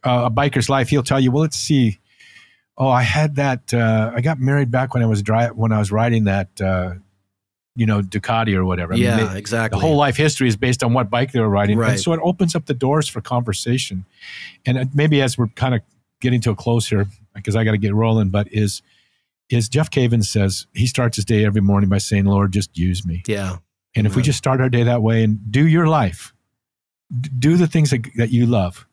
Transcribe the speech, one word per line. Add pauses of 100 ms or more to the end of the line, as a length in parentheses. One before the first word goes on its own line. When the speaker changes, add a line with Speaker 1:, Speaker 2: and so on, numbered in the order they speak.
Speaker 1:
uh,
a
biker's
life,
he'll
tell
you,
"Well,
let's
see. (800)
Oh,
I
had
that,
uh,
I
got
married
back
when
I
was
dri-,
when
I
was
riding
that, (140)
uh, (840)
you
know,
Ducati
or
whatever."
I
mean,
Speaker 2:
Yeah,
Speaker 1:
they,
Speaker 2:
exactly.
Speaker 1:
the
whole
life
history
is
based
on
what
bike
they
were
riding.
Speaker 2:
Right.
Speaker 1:
And
so
it
opens
up
the
doors
for
conversation. (580)
And
it,
maybe
as
we're
kinda (400)
getting
to
a
close
here, (380)
'cause
I
gotta
get
rolling,
but
is, (680)
is
Jeff
Cavins
says
he
starts
his
day
every
morning
by
saying,
"Lord,
just
use
me."
Speaker 2:
Yeah. (380)
Speaker 1:
And
if
we
Speaker 2:
Amen.
Speaker 1:
just
start
our
day
that
way
and
do
your
life, (880)
d-, (100)
do
the
things
that, (100)
that
you
love